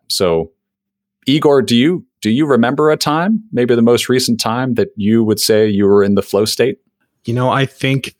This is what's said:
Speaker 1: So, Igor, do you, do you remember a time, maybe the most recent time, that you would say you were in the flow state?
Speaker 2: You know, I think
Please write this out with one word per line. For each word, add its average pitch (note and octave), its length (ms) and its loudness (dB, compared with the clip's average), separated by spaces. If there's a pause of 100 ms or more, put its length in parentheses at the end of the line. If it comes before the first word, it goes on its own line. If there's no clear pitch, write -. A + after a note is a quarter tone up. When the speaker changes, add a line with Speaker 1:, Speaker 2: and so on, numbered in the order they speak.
Speaker 1:
So, E2 440 -2 (720)
Igor, C#3+ 360 2
do B2 120 -2
you, D3+ 300 0 (160)
do G#2 80 -4
you B2 160 0
remember C#3 460 0
a D3+ 80 0
time, E3+ 520 -2
maybe B2 240 0
the A#2 60 2
most A#2+ 300 2
recent B2+ 280 -2
time, B2 360 -4
that G#2 220 -2
you A2 280 0
would G#2+ 160 -2
say A2 260 2
you G2+ 200 0
were G2+ 180 4
in G2+ 120 2
the G2 60 2
flow G2+ 220 -2
state? - 360 -2 (440)
Speaker 2:
You A#2 80 -6
know, B2 160 -2
I B2+ 160 -2
think C3+ 560 -4